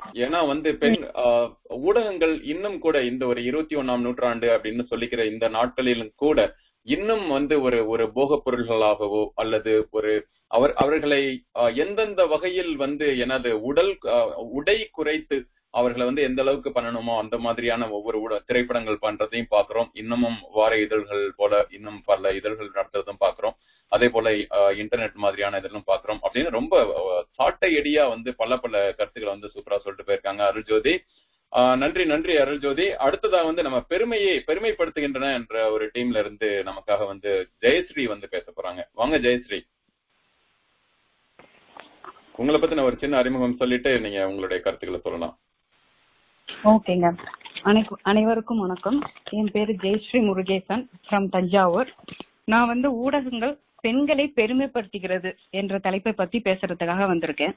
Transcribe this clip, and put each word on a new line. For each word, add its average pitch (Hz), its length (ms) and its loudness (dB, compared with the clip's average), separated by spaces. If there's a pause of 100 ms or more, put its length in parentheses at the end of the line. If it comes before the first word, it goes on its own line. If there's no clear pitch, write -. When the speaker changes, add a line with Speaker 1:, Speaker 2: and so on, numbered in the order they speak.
(120)
Speaker 1:
ஏன்னா 151 340 0
வந்து 151 300 -2
பெண், 160 400 2
ஆ, 120 460 2
ஊடகங்கள் 165 800 0
இன்னும் 185 360 -6
கூட 156 240 2
இந்த 127 240 -2
ஒரு 120 180 0
இருபத்தி 151 320 -2
ஒண்ணாம் 127 240 0
நூற்றாண்டு 120 580 2
அப்படின்னு 117 320 -4
சொல்லிக்கிற 113 420 -2
இந்த 113 160 -2
நாட்களிலும் 117 680 0
கூட 139 380 2 (280)
இன்னும் 196 460 -2
வந்து 143 340 2
ஒரு, 120 240 2
ஒரு 110 260 0
போகப் 143 360 0
பொருள்களாகவோ 107 840 2
அல்லது 110 560 0
ஒரு 107 360 -2 (200)
அவர், 123 280 2
அவர்களை, 139 680 0 (140)
ஆ, 120 120 2
எந்தெந்த 190 580 0
வகையில் 170 500 -2
வந்து 139 420 0
எனது 120 440 0
உடல், 170 440 2
ஆ, 117 300 2
உடை 147 560 -2
குறைத்து 151 540 -2 (240)
அவர்களை 123 360 0
வந்து 139 160 0
எந்த 131 200 0
அளவுக்கு 135 280 0
பண்ணணுமோ 117 480 -2
அந்த 107 200 -4
மாதிரியான 117 520 -2
ஒவ்வொரு 107 300 -4
ஊட-, 110 260 -4
திரைப்படங்கள் 120 560 -2
பண்றதையும் 107 480 -4
பாக்குறோம். 110 420 2
இன்னமும் 117 440 -2 (160)
வார 110 280 4
இதழ்கள் 101 560 -2
போல 104 340 4
இன்னும் 104 340 -16
பல 98 280 2
இதழ்கள் 104 420 -6
நடத்துறதும் 98 460 -6
பாக்குறோம். 101 360 0 (320)
அதே 120 200 4
போல, 113 220 2 (220)
ஆ, 101 160 4
இன்டர்நெட் 107 460 -2
மாதிரியான 101 420 -2
இதெல்லாம் 98 300 -8
பாக்குறோம் 101 360 -2
அப்படின்னு 135 280 -2
ரொம்ப, 127 460 2
ஆ, 90 340 -2
சாட்டை 165 460 0
அடியா 147 320 2
வந்து 117 280 -6
பல, 117 200 0
பல 104 400 -2
கருத்துக்களை 104 440 -6
வந்து 104 140 -14
சூப்பரா 101 240 -6
சொல்லிட்டு 98 340 -8
போயிருக்காங்க 98 340 -2
அருள் 104 160 0
ஜோதி. 110 400 2 (540)
ஆ, 127 200 6
நன்றி, 165 280 0
நன்றி 160 320 2
அருள் 143 220 2
ஜோதி. 139 240 0
அடுத்ததா 180 600 2
வந்து 165 180 0
நம்ம 143 180 0
பெருமையை 196 680 0
பெருமைப்படுத்துகின்றன 151 880 -2
என்ற 113 360 0
ஒரு 110 240 0
டீம்ல 120 240 0
இருந்து 104 480 0
நமக்காக 98 400 -2
வந்து 98 420 -2 (120)
ஜெயஸ்ரீ 151 440 2
வந்து 104 240 -6
பேச - 280 -8
போறாங்க. 90 220 -8 (140)
வாங்க 135 260 0
ஜெயஸ்ரீ, 123 420 0 (2750)
உங்களை 147 240 2
பத்தி 160 160 2
நான் 139 80 2
ஒரு 123 160 2
சின்ன 143 160 0
அறிமுகம் 123 400 2
சொல்லிட்டு 123 440 2
நீங்க 98 280 -2
உங்களுடைய 92 340 -4
கருத்துக்களை 90 420 -4
சொல்லலாம். 85 340 -6 (1300)
Speaker 2:
ஓகேங்க. 180 540 4 (460)
அனைக்கு-, 208 380 2
அனைவருக்கும் 220 560 2
வணக்கம். 214 520 -2 (200)
என் 214 220 -2
பேரு 214 200 0
ஜெயஸ்ரீ 202 400 -2
முருகேசன் 190 760 0 (240)
from 196 180 2
தஞ்சாவூர். 185 640 2 (500)
நான் 233 220 4
வந்து 247 260 0
ஊடகங்கள் 247 640 -2 (220)
பெண்களை 285 560 0
பெருமைப்படுத்துகிறது 208 1000 -2 (140)
என்ற 196 280 -4
தலைப்பை 190 340 -2
பத்தி 202 280 -2
பேசுறதுக்காக 190 680 0
வந்திருக்கேன். 165 500 -2